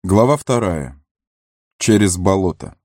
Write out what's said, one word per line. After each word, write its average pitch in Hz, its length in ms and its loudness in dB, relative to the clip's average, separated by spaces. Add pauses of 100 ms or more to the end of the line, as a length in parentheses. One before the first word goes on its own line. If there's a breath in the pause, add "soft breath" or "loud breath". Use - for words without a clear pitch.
Глава 113 300 4
вторая. 85 640 -4 (760)
Через 101 380 2
болото. 90 680 -2